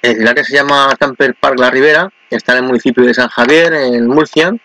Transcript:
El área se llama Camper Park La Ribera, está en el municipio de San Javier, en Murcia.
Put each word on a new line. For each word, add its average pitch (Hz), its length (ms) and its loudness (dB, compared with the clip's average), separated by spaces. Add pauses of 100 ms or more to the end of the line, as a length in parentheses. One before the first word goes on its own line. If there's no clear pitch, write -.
El 113 260 0
área 131 160 0
se 135 100 -6
llama 139 460 0
Camper 135 360 -2
Park 139 220 -2
La 123 140 2
Ribera, 151 380 0 (200)
está 123 220 -4
en 127 80 2
el 123 60 -2
municipio 123 400 0
de 120 80 2
San 123 160 -2
Javier, 160 440 2
en 123 340 -2
Murcia. 156 460 0 (120)